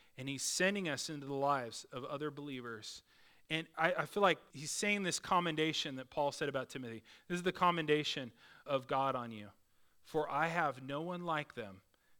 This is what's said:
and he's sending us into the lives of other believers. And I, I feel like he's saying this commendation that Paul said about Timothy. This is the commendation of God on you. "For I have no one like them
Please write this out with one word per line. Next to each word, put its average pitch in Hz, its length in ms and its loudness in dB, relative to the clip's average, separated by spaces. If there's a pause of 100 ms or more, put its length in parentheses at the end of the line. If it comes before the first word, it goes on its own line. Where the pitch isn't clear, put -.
(180)
and 131 100 -6
he's 139 140 -4
sending 190 440 0
us 143 220 -2
into 143 180 -8
the 139 60 -6
lives 135 600 0
of 127 100 -8
other 147 260 -4
believers. 127 720 -10 (460)
And 160 200 0 (100)
I, 165 200 6
I 151 80 0
feel 202 180 4
like 175 140 8 (140)
he's 143 200 -8
saying 208 320 2
this 170 160 0
commendation 160 760 2
that 131 140 -10
Paul 143 220 0
said 151 160 -2
about 131 200 -2
Timothy. 117 360 -10 (240)
This 175 80 -2
is 175 80 -4
the 180 80 2
commendation 151 800 2 (340)
of 131 220 0
God 135 260 2
on 120 160 -4
you. 104 160 -10 (580)
"For 151 240 0
I 147 200 2
have 151 340 0
no 139 180 -4
one 175 240 -6
like 156 300 -2
them 101 220 -8 (440)